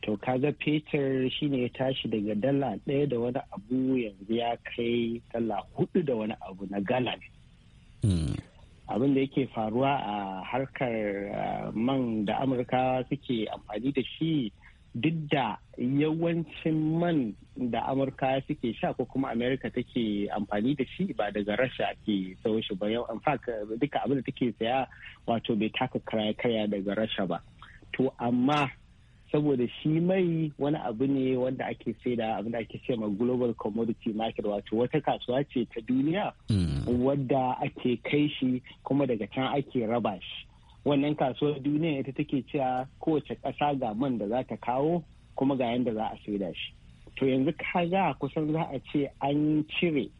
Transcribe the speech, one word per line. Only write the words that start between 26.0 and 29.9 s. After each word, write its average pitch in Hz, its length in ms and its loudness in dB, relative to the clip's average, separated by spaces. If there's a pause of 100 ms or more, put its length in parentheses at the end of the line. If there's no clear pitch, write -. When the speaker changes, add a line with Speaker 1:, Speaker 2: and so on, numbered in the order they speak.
Speaker 1:
ya 107 60 0
karya 110 360 0
daga 98 260 -2
Rasha 107 320 -2
ba. 85 140 -4 (560)
To, 131 220 2
amma 127 520 2 (640)
saboda 143 340 4 (160)
shi 156 160 4